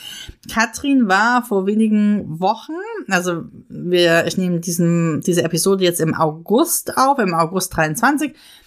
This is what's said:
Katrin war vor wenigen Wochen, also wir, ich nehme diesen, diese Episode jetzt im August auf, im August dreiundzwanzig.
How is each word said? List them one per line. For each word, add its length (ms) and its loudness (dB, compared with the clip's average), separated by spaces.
Katrin 540 0
war 380 2
vor 200 0
wenigen 760 0
Wochen, 320 -2
also 360 -2
wir, 560 2
ich 120 -2
nehme 220 0
diesen, 600 0
diese 220 2
Episode 420 0
jetzt 160 0
im 120 0
August 840 -2
auf, 200 2
im 160 0
August 400 -2
dreiundzwanzig. 600 0